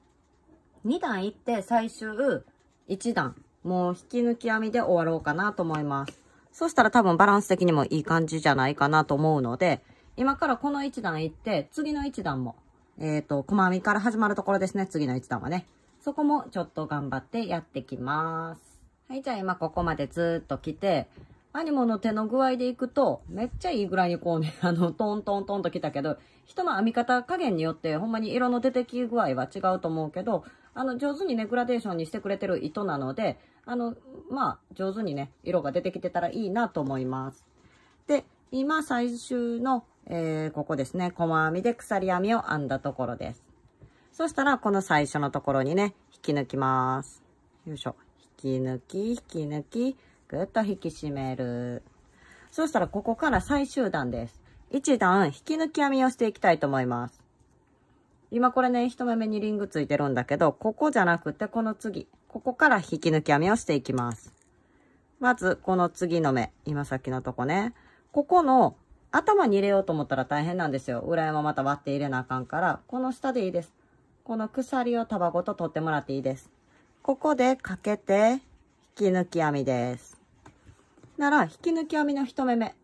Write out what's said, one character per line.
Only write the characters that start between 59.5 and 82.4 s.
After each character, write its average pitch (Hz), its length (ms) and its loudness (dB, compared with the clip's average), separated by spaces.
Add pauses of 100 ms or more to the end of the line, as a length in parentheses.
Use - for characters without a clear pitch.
ン 214 60 -2
グ 202 100 -4
つ 156 120 -4
い 139 60 0
て 143 100 2
る 143 120 0
ん 135 60 0
だ 123 100 0
け 143 120 0
ど、 151 160 4
こ - 200 -4
こ 302 180 0
じ 247 80 2
ゃ 190 60 4
な 170 140 4
く 151 140 -6
て、 214 160 -6
こ 233 140 -2
の 220 120 -2
次。 - 340 -10 (200)
こ - 120 -12
こ 254 140 -4
か 302 140 6
ら 247 100 6
引 165 200 -4
き 160 120 0
抜 156 120 4
き 156 100 2
編 147 100 4
み 180 80 4
を 220 60 4
し - 80 -8
て 160 100 2
い 131 80 0
き 131 100 -4
ま 120 200 -2
す。 - 220 -16 (840)
ま 247 140 4
ず、 185 280 0
こ 185 140 2
の 175 120 4
次 170 320 -2
の 147 120 2
目。 123 200 -2 (120)
今 147 200 -4
さ 135 120 -4
っ - 40 -8
き - 100 -6
の 131 120 -4
と 127 100 -6
こ - 140 -6
ね。 202 260 0 (400)
こ 285 120 2
こ 349 180 6
の 262 340 6 (400)
頭 392 300 4
に 202 100 4
入 196 60 2
れ 202 60 2
よ 196 120 4
う 190 40 0
と 185 100 -2
思 151 80 0
っ 131 40 -4
た - 80 -4
ら 127 120 0
大 147 180 -2
変 175 140 -2
な 170 100 0
ん - 20 -2
で 131 80 -2
す - 120 -6
よ。 120 100 -4
裏 160 240 0
山 156 180 0
ま 151 120 0
た 139 80 -2
割 139 180 0
っ - 20 -20
て 143 100 -4
入 139 80 -2
れ 143 100 -2
な 127 80 -2
あ 127 60 -4
か 127 140 -4
ん 127 60 -6
か 151 160 -4
ら、 175 260 0
こ 247 120 -8
の 254 140 -2
下 262 200 -4
で 233 140 -2
い - 20 -4
い 180 40 -4
で 175 100 -2
す。 - 100 -20 (520)
こ 226 120 -6
の 220 120 -4
鎖 247 500 -2
を 226 80 -2
束 180 240 0
ご 175 120 0
と 160 120 -4
取 160 160 -4
っ - 20 -10
て 156 80 -4
も 160 100 0
ら 151 80 2
っ 139 60 -4
て - 80 -8
い 135 60 -2
い 135 40 -4
で 135 140 -2
す。 - 140 -20 (520)
こ 269 140 0
こ 302 180 0
で 254 220 4
か 190 220 -8
け 208 180 -2
て、 214 440 4 (580)
引 202 120 4
き - 0 -
抜 185 140 2
き 170 180 0
編 151 120 2
み 139 100 0
で 123 320 0
す。 - 240 -20 (960)
な 285 140 2
ら、 285 140 6
引 165 60 -2 (120)
き 349 80 0
抜 330 160 0
き 311 100 -4
編 294 120 2
み 285 60 0
の 277 120 -2
一 - 180 -4